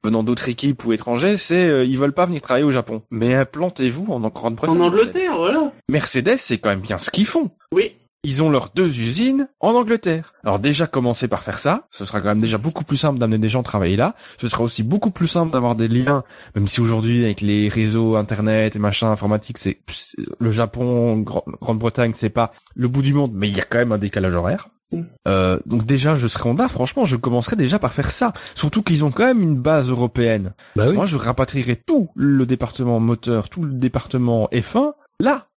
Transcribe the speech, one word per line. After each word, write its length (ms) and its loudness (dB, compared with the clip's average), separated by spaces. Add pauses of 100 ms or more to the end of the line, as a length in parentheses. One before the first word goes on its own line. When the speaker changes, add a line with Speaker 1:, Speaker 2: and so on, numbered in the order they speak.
Speaker 1:
venant 220 0
d'autres 240 -2
équipes 380 -4
ou 60 2
étrangers, 440 0
c'est, 320 0
euh, 160 4
ils 140 0
veulent 160 0
pas 100 2
venir 160 -4
travailler 240 0
au 80 4
Japon. 300 -2 (100)
Mais 220 2
implantez-vous 800 -2
en 60 -2 (100)
Grande-Bretagne. 520 -2
Speaker 2:
En 60 4
Angleterre, 500 2
voilà. 360 0 (160)
Speaker 1:
Mercedes, 500 0
c'est 200 -2
quand 120 0
même 100 0
bien 180 -6
ce 140 -6
qu'ils 140 2
font. 240 0 (220)
Speaker 2:
Oui. 200 2 (300)
Speaker 1:
Ils 200 0
ont 80 4
leurs 240 2
deux 260 0
usines 480 0 (120)
en 100 2
Angleterre. 640 0 (100)
Alors 140 2
déjà, 280 2
commencez 400 0
par 160 -4
faire 160 -6
ça. 320 -2
Ce 140 -12
sera 160 -4
quand 80 -2
même 120 2
déjà 180 2
beaucoup 260 -4
plus 140 -2
simple 200 0
d'amener 200 2
des 100 2
gens 140 0
travailler 340 0
là. 180 2 (240)
Ce 80 -6
sera 160 -2
aussi 200 -2
beaucoup 280 0
plus 160 -2
simple 260 0
d'avoir 220 0
des 140 0
liens, 340 2 (320)
même 120 0
si 160 0
aujourd'hui, 420 2
avec 160 -2
les 280 2
réseaux, 480 2
Internet 600 0
et 20 -4
machin, 320 0
informatique, 460 -2
c'est, 220 -4 (120)
c'est, 280 -12 (200)
le 120 0
Japon, 680 0
Gr-, 240 -4 (180)
Grande-Bretagne, 520 0
c'est 140 -4
pas 240 -2 (220)
le 140 -2
bout 120 0
du 140 2
monde, 200 2
mais 140 -2
il 80 -2
y 40 -2
a 40 -6
quand 140 -2
même 140 2
un 60 2
décalage 360 0
horaire. 340 -2 (240)
Speaker 2:
Mm. 100 -6 (240)
Speaker 1:
Euh, 380 2
donc 220 -2
déjà, 280 2
je 120 0
serais 240 -2
Honda, 180 2
franchement, 380 -2
je 100 0
commencerais 400 -2
déjà 220 2
par 160 -2
faire 160 -2
ça. 240 -2 (200)
Surtout 280 0
qu'ils 200 2
ont 80 2
quand 140 0
même 160 4
une 160 2
base 320 2
européenne. 640 0 (240)
Speaker 3:
Bah 140 4
oui. 40 2
Speaker 1:
Moi, 120 0
je 100 -2
rapatrierais 600 -2 (100)
tout 300 2
le 280 4
département 560 -2
moteur, 480 0
tout 140 -8
le 100 -4
département 840 0
F 220 -2
un, 160 2 (280)
là. 260 0 (100)